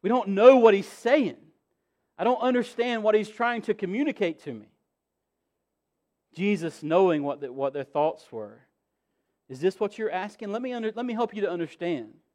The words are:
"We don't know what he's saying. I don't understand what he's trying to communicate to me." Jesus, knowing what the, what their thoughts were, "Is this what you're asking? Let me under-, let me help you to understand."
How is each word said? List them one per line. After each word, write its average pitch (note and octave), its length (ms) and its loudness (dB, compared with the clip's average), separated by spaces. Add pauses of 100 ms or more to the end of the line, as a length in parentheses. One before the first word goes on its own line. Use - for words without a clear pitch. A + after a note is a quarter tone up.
"We F3+ 60 -4
don't A3+ 200 0
know A3 300 10
what A3+ 160 8
he's G3 140 -2
saying. A#3+ 480 0 (800)
I F3+ 60 -6
don't A#3+ 160 0
understand A#3+ 640 -2
what G#3+ 120 2
he's G#3+ 140 0
trying A#3 340 -4
to G#3+ 120 -4
communicate G3+ 680 -4
to C#3 120 -14
me." G#2+ 160 -16 (1600)
Jesus, F3 500 -4
knowing D#3+ 400 2
what C#3+ 180 -6
the, C3 120 -12
what C3+ 200 -4
their C#3 120 -8
thoughts - 460 -4
were, A2 360 -16 (840)
"Is C3 120 -16
this F#3 200 0
what G#3 160 -6
you're A3 140 -6
asking? G3+ 420 -10
Let A#3 100 -6
me B3+ 100 -8
under-, A3 220 -6
let A#3+ 120 -8
me A#3 80 -6
help A3+ 200 -4
you G#3 80 -8
to F#3 80 -2
understand." E3 640 -8 (200)